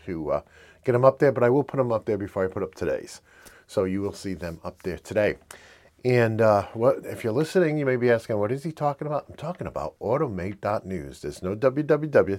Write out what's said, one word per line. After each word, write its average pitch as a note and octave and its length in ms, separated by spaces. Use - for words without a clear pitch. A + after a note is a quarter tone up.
to, D#2+ 240
uh, C#2+ 120
get B2 100
'em B2 100
up C3+ 140
there, C#3+ 140
but B2 100
I A#2+ 80
will C3+ 140
put C#3 160
'em B2 100
up A2 140
there A2 120
before G2 280
I - 20
put F#2+ 160
up - 140
today's. - 460
So - 160
you F#2+ 200
will G2 100
see G2 220
them E2 280
up - 220
there E2+ 140
today. G2+ 400
And, A#2 360
uh, G#2 340
what, A#2+ 300
if - 180
you're A2+ 100
listening, D#3 460
you C#3+ 80
may C3 80
be A#2+ 160
asking, A2+ 260
"What G#2 140
is C#3 140
he D#3+ 80
talking D3 340
about?" D3 220
I'm - 80
talking D#3 320
about D2 320
automate G#2 600
dot G#2 240
news. D#2 380
There's D2 220
no F#2+ 100
W C3 300
W D3+ 260
W, G2 280